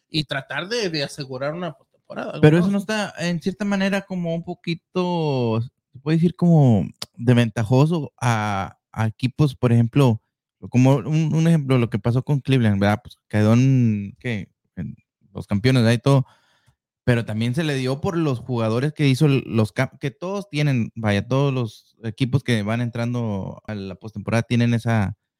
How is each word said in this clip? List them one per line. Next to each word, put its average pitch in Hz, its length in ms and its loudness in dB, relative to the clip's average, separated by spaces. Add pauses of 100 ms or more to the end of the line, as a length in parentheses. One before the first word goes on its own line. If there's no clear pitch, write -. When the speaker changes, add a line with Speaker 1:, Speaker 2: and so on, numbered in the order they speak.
(120)
Speaker 1:
y 151 140 -2
tratar 139 440 -8
de, 220 220 -4
de 151 120 -4
asegurar 135 520 -8
una 175 180 -10
postemporada, - 680 -14
Speaker 2:
Pero 156 200 6
Speaker 1:
¿no? 175 40 2
Speaker 2:
eso 190 80 0
no 202 60 -2
está, 202 400 -6
en 175 240 -6
cierta 196 240 -6
manera, 196 360 -2
como 175 340 -6
un 165 80 -8
poquito, 165 1160 -2 (320)
se - 80 -20
puede 156 180 0
decir 165 180 2
como 139 520 6 (300)
de 120 160 2
ventajoso 127 880 2
a, 107 560 -2 (140)
a 110 160 -2
equipos, 131 480 -2
por 123 180 0
ejemplo, 117 480 2 (480)
como 131 260 4
un, 151 380 -2
un 160 140 2
ejemplo, 139 300 2
lo 117 120 0
que 110 100 -4
pasó 120 240 0
con 143 160 -2
Cleveland, 117 400 2
¿verdad? 104 240 2
Pues - 140 -20 (100)
quedó 107 260 2
en, 120 680 2
¿qué? 113 300 -8 (260)
En - 200 -10 (380)
los 95 140 -14
campeones, 120 360 2
¿verdad? 113 120 4
Y 117 60 -4
todo. 139 240 4 (800)
Pero 117 220 0
también 110 300 -4
se 165 80 -2
le 147 120 -2
dio 131 240 -2
por 190 160 -4
los 147 240 -2
jugadores 120 540 -2
que 147 140 0
hizo 135 180 2
el, 135 220 2
los 110 260 0
cam-, - 260 -4
que 143 120 -6
todos 190 380 -10
tienen, 139 460 0
vaya, 104 320 -2
todos 135 240 0
los 123 520 -8
equipos 117 400 -2
que 117 180 0
van 110 180 -2
entrando 117 840 -6
a 107 80 -10
la 95 220 -10
postemporada 107 480 -4
tienen 120 320 0
esa 110 420 -2 (220)